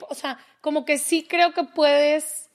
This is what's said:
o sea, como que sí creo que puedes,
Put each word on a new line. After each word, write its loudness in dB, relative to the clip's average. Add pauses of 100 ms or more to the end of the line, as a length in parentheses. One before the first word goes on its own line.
o -12
sea, -6 (220)
como -4
que 0
sí -2
creo 0
que -2
puedes, 0